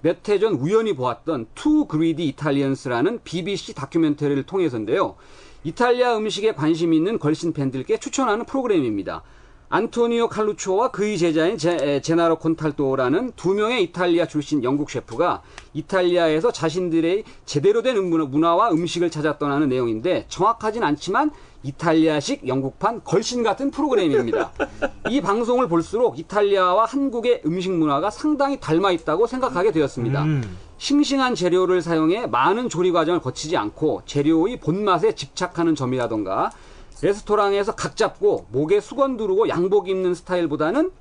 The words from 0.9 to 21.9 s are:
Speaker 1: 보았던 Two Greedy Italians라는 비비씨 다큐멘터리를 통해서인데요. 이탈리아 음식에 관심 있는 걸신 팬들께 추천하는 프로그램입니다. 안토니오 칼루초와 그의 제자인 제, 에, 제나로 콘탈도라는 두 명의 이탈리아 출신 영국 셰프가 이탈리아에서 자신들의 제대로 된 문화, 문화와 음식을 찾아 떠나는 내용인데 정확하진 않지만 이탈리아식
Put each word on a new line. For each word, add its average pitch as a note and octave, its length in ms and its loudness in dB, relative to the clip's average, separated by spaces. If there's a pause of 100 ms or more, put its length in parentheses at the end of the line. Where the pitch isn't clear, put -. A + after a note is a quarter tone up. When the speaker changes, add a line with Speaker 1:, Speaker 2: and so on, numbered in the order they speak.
Speaker 1:
보았던 B2 600 -4
Two - 320 2
Greedy D#3+ 420 0
Italians라는 C#3 960 0
비비씨 F3+ 520 -6
다큐멘터리를 C#3+ 680 0
통해서인데요. C#3 720 -2 (480)
이탈리아 A#3+ 540 2
음식에 G#3+ 360 -2
관심 D#3+ 400 0
있는 F3+ 260 0
걸신 D#3 340 -2
팬들께 C3+ 460 -2
추천하는 A#3+ 460 -2
프로그램입니다. A#2+ 800 -2 (440)
안토니오 A#3 600 0
칼루초와 G#3 640 -2
그의 G#3 260 -2
제자인 E3 400 0
제, E3+ 240 0
에, C#3+ 180 0
제나로 E3 380 2
콘탈도라는 D#3 1000 0
두 F#3+ 200 0
명의 A3 260 0
이탈리아 E3+ 460 0
출신 D3 360 -2
영국 C#3 280 -2
셰프가 B2+ 500 -4 (320)
이탈리아에서 E3 760 2
자신들의 E3 720 0 (220)
제대로 G3 360 2
된 A#3 260 0
문화, D#3+ 180 0
문화와 E3+ 440 2
음식을 E3+ 400 0
찾아 D3+ 300 -4
떠나는 C#3+ 300 0
내용인데 A#2+ 600 0
정확하진 A3 540 0
않지만 F#3+ 480 0 (320)
이탈리아식 D#3+ 840 0